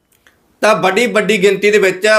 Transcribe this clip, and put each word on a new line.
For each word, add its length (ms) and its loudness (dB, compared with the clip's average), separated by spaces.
ਤਾਂ 140 2
ਵੱਡੀ 320 -2
ਵੱਡੀ 360 -2
ਗਿਣਤੀ 280 0
ਦੇ 80 2
ਵਿੱਚ 240 -2